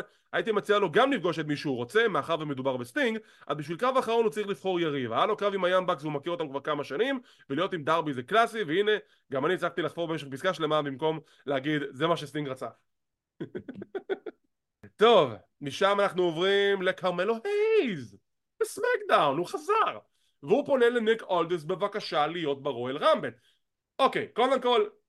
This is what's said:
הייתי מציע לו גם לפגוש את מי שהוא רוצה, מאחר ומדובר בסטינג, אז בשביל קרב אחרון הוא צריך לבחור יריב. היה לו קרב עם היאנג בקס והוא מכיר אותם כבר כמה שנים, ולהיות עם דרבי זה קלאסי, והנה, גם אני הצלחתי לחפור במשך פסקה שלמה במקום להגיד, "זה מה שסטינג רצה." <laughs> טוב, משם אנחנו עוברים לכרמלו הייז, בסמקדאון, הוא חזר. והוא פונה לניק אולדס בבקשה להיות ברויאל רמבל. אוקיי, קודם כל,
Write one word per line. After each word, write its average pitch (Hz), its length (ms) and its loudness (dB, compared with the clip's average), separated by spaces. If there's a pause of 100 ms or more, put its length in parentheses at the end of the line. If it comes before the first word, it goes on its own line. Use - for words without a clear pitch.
(320)
הייתי 175 200 0
מציע 208 260 2
לו 190 120 2
גם 254 220 4
לפגוש 170 260 0
את 156 80 -4
מי 147 100 -2
שהוא 139 200 -4
רוצה, 208 320 2
מאחר 160 320 -2
ומדובר 135 360 -2
בסטינג, 220 420 -2 (280)
אז 147 100 -2
בשביל 151 200 -8
קרב 254 200 0
אחרון 233 280 2
הוא 214 80 0
צריך 208 160 -4
לבחור 190 320 -2
יריב. 143 320 -2
היה 151 140 2
לו 208 100 0
קרב 196 180 0
עם 190 100 -2
היאנג 180 240 2
בקס 165 140 -2
והוא 156 100 -4
מכיר 147 200 -4
אותם 160 160 -4
כבר 139 120 -6
כמה 143 240 -4
שנים, 233 360 -2 (300)
ולהיות 175 220 -2
עם 160 120 -6
דרבי 156 280 0
זה 123 100 -6
קלאסי, 220 400 2
והנה, 196 300 0 (400)
גם 135 140 0
אני 180 80 2
הצלחתי 170 280 -2
לחפור 165 260 -4
במשך 156 220 -6
פסקה 165 240 -2
שלמה 151 280 0
במקום 156 380 -2 (260)
להגיד, 143 440 0
"זה 135 160 -2
מה 170 100 2
שסטינג 147 320 -6
רצה." 131 200 -8 (720)
<laughs> - 1000 -10 (600)
טוב, 196 340 6 (280)
משם 190 400 0
אנחנו 180 220 2
עוברים 190 600 2
לכרמלו 185 520 0 (100)
הייז, 370 720 0 (440)
בסמקדאון, 392 800 2
הוא 349 80 -2
חזר. 381 520 -2 (440)
והוא 226 240 2
פונה 254 220 4
לניק 226 340 2
אולדס 170 420 0
בבקשה 180 600 -2
להיות 151 360 -4
ברויאל 127 340 -4
רמבל. 226 340 2 (680)
אוקיי, 254 300 2
קודם 254 320 2
כל, 240 240 4 (240)